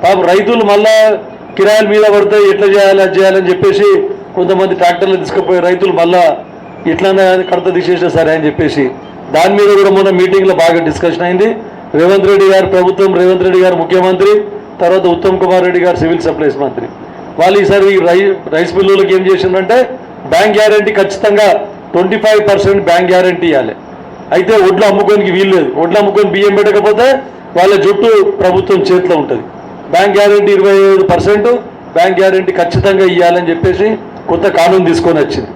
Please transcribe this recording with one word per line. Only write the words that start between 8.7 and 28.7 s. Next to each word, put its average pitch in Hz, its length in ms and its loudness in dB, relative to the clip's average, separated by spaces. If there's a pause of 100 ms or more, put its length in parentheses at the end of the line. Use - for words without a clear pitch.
దాని 180 200 2
మీద 202 240 2
కూడా 196 120 4
మొన్న 190 200 2
మీటింగ్లో 185 440 2
బాగా 165 300 2
డిస్కషన్ 165 380 -2
అయింది. 185 260 0 (460)
రేవంత్ 185 320 2
రెడ్డి 196 240 4
గారు 190 160 2
ప్రభుత్వం, 190 480 0
రేవంత్ 185 280 2
రెడ్డి 185 180 2
గారు 185 160 2
ముఖ్యమంత్రి, 185 560 0 (480)
తర్వాత 185 260 0
ఉత్తమ్ 180 340 -2
కుమార్ 185 240 0
రెడ్డి 180 160 0
గారు 175 160 0
సివిల్ 165 240 -2
సప్లైస్ 151 440 -4
మంత్రి, 117 220 -8 (520)
వాళ్ళు 185 200 2
ఈసారి 202 360 2
ఈ 190 40 2 (100)
రై-, 190 260 2 (180)
రైస్ 165 240 -2
మిల్లులకు 190 400 2
ఏం 185 140 0
చేసిందంటే 185 460 0 (540)
బ్యాంక్ 196 280 2
గ్యారెంటీ 214 340 2
ఖచ్చితంగా 202 560 0 (440)
ట్వంటీ 180 240 0
ఫైవ్ 214 320 2
పర్సెంట్ 196 360 0
బ్యాంక్ 175 260 0
గ్యారెంటీ 180 360 0
ఇవ్వాలి. 127 280 -2 (580)
అయితే 180 200 0
ఒడ్లు 190 320 2
అమ్ముకోనికి 196 460 0
వీలు 190 260 0
లేదు, 143 200 0
ఒడ్లు 170 220 0
అమ్ముకొని 202 320 0
బియ్యం 196 240 0
పెట్టకపోతే 208 520 2 (500)
వాళ్ళ 190 200 4
జుట్టు 202 340 2 (300)
ప్రభుత్వం 185 400 0